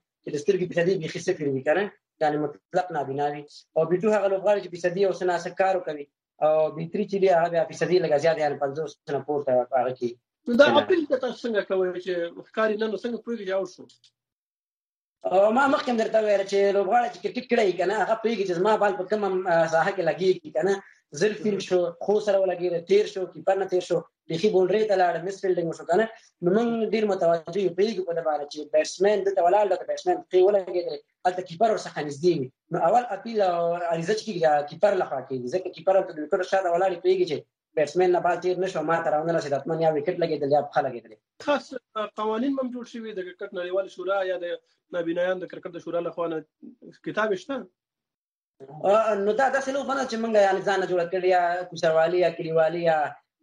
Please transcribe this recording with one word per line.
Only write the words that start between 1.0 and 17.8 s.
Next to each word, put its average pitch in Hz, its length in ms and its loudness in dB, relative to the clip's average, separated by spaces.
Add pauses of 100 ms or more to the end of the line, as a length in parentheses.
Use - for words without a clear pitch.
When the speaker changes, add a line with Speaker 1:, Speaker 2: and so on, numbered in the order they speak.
Speaker 1:
صفر 156 280 -4
وي 135 140 -2
که 151 120 2
نه؟ 196 100 0 (360)
یعنې 147 160 0
مطلق 151 560 -4
نابینا 143 360 -4
وي. 147 160 -8 (320)
او 160 80 4
بي 165 140 2
ټو 214 100 0
هغه 202 200 4
لوبغاړي 196 340 2
چې 170 120 -16
فیصدي 175 300 -2
او 190 80 4
څه 180 180 -6
ناڅه 170 240 -2
کار 190 320 2
کوي. 147 200 -8 (340)
او 156 300 4
بي 156 160 -8
تھری 196 200 -4
چې 196 140 -4
دي، 190 80 6
هغه 170 200 4
بیا 165 160 0
فیصدي 160 340 0
لږه 151 260 2
زیات، 160 140 4
یعنې 143 240 -2
پنځوس 143 300 -4 (160)
نه 143 120 -2
پورته 143 320 -2
هغه 123 420 0
کې. 123 160 -6 (380)
Speaker 2:
نو 240 60 0
دا 277 120 8
Speaker 1:
نه. - 120 4
Speaker 2:
اپیل 330 280 2
ته 269 100 0
تاسو 254 220 -4
څنګه 214 300 -2
کوئ 185 320 -2
چې 185 120 -4 (340)
ښکاري 220 320 -2
نه، 220 80 -2
نو 220 100 -4
څنګه 240 280 -6
پوهېږي 226 220 -8
چې 190 100 -4
آوټ 190 180 -4
شو؟ 123 100 -20 (1400)
Speaker 1:
او 202 280 4
ما 254 160 4
مخکې 285 220 0
هم 233 80 0
درته 220 220 0
وویل 202 260 2
چې 196 120 0 (180)
لوبغاړی 208 340 2
چې - 120 -16
کرکټ 208 280 -6
کړی 233 160 2
وي 175 140 0